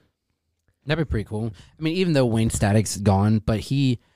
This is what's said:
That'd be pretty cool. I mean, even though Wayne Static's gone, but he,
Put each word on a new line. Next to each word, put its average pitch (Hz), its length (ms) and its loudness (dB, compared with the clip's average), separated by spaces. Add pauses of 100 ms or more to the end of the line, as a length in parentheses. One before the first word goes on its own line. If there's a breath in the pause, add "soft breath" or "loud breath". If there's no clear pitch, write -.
(880 loud breath)
That'd 156 200 -2
be - 40 -16
pretty 107 180 -4
cool. 110 240 -8 (260 loud breath)
I 151 40 -12
mean, 160 140 -4
even 180 180 0
though 131 120 4
Wayne 113 240 2
Static's 104 460 0
gone, 104 440 2
but 107 200 -2
he, 135 380 0 (180)